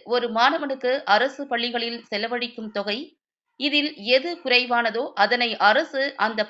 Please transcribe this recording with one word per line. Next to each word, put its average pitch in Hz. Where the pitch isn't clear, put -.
ஒரு 240
மாணவனுக்கு 269
அரசு 277
பள்ளிகளில் 233
செலவழிக்கும் 226
தொகை, 202
இதில் 294
எது 269
குறைவானதோ 240
அதனை 202
அரசு 269
அந்த 214